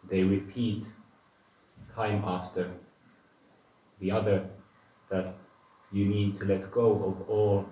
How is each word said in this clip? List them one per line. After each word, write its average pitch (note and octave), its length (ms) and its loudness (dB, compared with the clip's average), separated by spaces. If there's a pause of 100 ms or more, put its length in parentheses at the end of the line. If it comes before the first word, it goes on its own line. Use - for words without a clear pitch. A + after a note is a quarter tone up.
they F#2+ 140 2
repeat G2+ 640 0 (1040)
time G#2 320 -2
after F2+ 460 -4 (1300)
the F#2+ 140 -2
other G2+ 360 2 (640)
that F#2 240 -4 (560)
you G2+ 160 0
need G2+ 300 0
to - 80 -8
let G2 260 0
go A2+ 220 4 (120)
of F#2+ 240 -6
all G#2 440 2